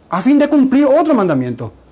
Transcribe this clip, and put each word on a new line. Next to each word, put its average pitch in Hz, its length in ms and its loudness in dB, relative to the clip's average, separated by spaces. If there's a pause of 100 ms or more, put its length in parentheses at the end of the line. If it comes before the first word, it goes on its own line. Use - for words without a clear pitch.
a 175 120 -6
fin 285 180 2
de 285 80 2
cumplir 277 380 2
otro 302 280 2
mandamiento. 127 600 -4 (180)